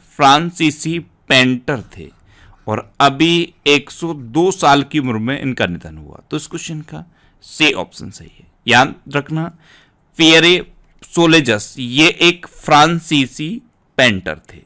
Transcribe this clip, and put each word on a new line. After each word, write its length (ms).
फ्रांसीसी 800
पेंटर 840
थे 120
और 320
अभी 540
एक 240
सौ 240
दो 360
साल 320
की 160
उम्र 200
में 240
इनका 240
निधन 320
हुआ। 220
तो 60
इस 100
क्वेश्चन 340
का 300
सी 300
ऑप्शन 380
सही 280
है। 80
याद 260
रखना, 500
पियरे 560
सोलेजस 760
ये 300
एक 380
फ्रांसीसी 1160
पेंटर 440
थे। 120